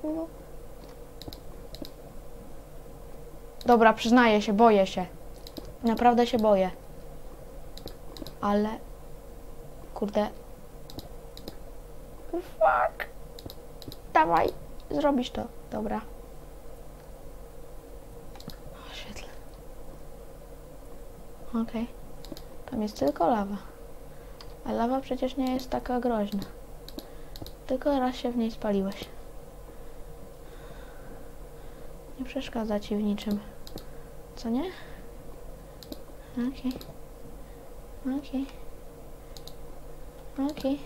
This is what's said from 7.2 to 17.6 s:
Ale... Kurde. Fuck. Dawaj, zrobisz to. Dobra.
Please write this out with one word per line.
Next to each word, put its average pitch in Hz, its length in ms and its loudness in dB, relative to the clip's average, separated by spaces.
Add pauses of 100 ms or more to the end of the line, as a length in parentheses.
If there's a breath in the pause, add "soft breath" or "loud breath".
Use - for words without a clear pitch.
Ale... 208 280 6 (1200)
Kurde. 208 340 2 (2000)
Fuck. - 760 4 (1040)
Dawaj, - 340 8 (440)
zrobisz 285 400 4
to. 214 120 -2 (280)
Dobra. 214 300 -2 (2750)